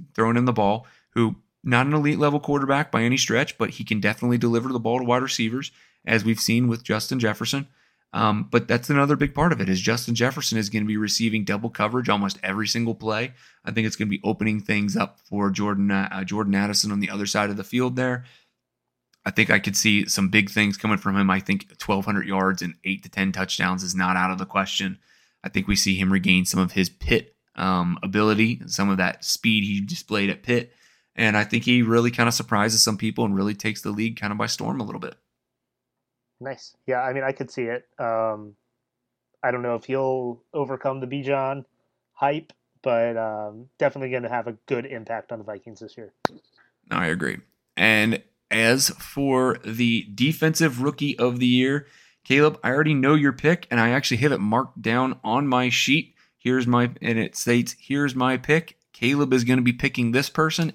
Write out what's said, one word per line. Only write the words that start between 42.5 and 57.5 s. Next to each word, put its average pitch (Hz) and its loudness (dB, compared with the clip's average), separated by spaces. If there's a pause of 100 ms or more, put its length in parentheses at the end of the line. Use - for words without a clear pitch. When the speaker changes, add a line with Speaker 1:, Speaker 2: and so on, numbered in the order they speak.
Speaker 2:
but, 117 0
um, 107 -8 (100)
definitely 139 -2
gonna 123 -4
have 117 -4
a 110 -10 (100)
good 120 -2
impact 113 -10
on 117 -10
the 107 -14
Vikings 104 -14
this 110 -18
year. 110 -18 (800)
Speaker 1:
No, - -4
I 90 0
agree. 78 -4 (380)
And 107 4 (280)
as 117 2
for 131 0
the 113 0 (120)
defensive 156 0
rookie 139 -2
of 123 0
the 123 2
year, 127 2 (380)
Caleb, 147 4
I 117 0
already 147 4
know 139 4
your 143 4
pick, 160 0
and 120 2
I 117 4
actually 127 0
have 143 2
it - -2
marked 113 -2
down 123 0
on 127 0
my 127 2
sheet. 131 0 (220)
Here's 127 0
my, 120 4 (100)
and 117 0
it - -4
states, 120 0